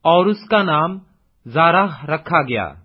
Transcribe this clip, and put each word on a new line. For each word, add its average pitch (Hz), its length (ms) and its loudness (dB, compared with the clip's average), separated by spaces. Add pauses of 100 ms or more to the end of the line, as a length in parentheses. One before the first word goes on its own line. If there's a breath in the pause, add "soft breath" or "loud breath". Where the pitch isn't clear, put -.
اور 175 220 4
اس 208 240 -2
کا 208 140 0
نام 170 360 -2 (460)
زارح 165 600 0
رکھا 156 360 -2
گیا۔ 107 320 -4 (120)